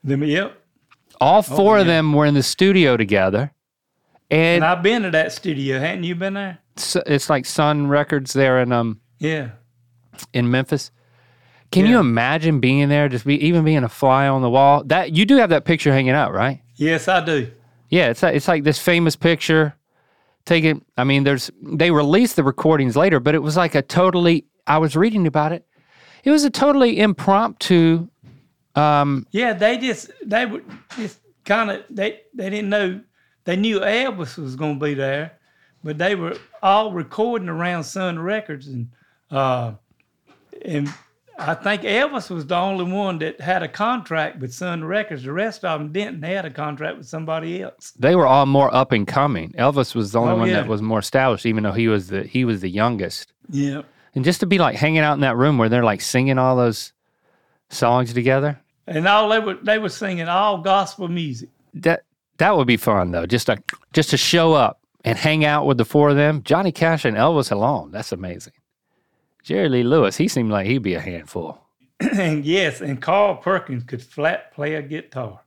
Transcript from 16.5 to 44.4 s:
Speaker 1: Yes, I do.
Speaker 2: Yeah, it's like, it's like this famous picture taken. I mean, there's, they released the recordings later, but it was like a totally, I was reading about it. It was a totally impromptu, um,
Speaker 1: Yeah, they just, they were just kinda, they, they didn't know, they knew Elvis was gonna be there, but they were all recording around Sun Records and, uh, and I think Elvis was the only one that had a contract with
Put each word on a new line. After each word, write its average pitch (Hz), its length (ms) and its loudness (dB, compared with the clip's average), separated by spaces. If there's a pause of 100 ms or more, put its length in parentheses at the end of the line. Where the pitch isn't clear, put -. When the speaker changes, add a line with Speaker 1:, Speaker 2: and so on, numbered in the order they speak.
Speaker 1:
Yes, 160 320 -2
I 180 160 2
do. 143 260 -2 (380)
Speaker 2:
Yeah, 156 220 2
it's - 120 -2
like, 175 120 2
it's 147 140 -2
like 160 160 0
this 151 140 2
famous 170 380 2
picture 160 580 2 (680)
taken. 160 400 2 (140)
I 123 60 0
mean, 139 200 2
there's, 139 260 0 (120)
they 160 280 0
released 165 460 2
the 160 80 2
recordings 135 520 2
later, 160 240 4
but 147 140 0
it 151 80 0
was 151 140 -2
like 175 180 0
a 139 80 2
totally, 175 600 2 (220)
I 151 120 2
was 156 180 0
reading 202 300 2
about 151 260 0
it. 170 120 -10 (600)
It 277 80 2
was 302 120 4
a 269 60 2
totally 269 480 2
impromptu, 190 1080 2 (680)
um, 143 560 2
Speaker 1:
Yeah, 226 220 -2
they 214 260 0
just, 240 320 -6 (140)
they 226 220 -2
were 202 160 -10 (340)
just 220 240 -10 (240)
kinda, 208 440 -2
they, 208 320 -6 (140)
they 196 160 -8
didn't 208 200 -6
know, 202 300 -2 (440)
they 175 120 -4
knew 208 240 0
Elvis 208 560 -4
was 131 200 -12
gonna 147 220 -6
be 147 160 -4
there, 139 380 -6 (520)
but 151 140 -10
they 190 180 -2
were 170 200 -8 (260)
all 202 300 2
recording 202 560 -4
around 170 360 -6
Sun 180 340 -8
Records 170 480 -8
and, 123 220 -10 (420)
uh, 127 420 -2 (920)
and 143 280 -6 (460)
I 165 160 -6
think 202 280 -4
Elvis 240 480 -4
was 160 160 -10
the 175 100 -4
only 185 340 -2
one 185 280 -4
that 156 220 -8
had 175 220 -2
a 160 60 -8
contract 190 720 -4
with 127 160 -12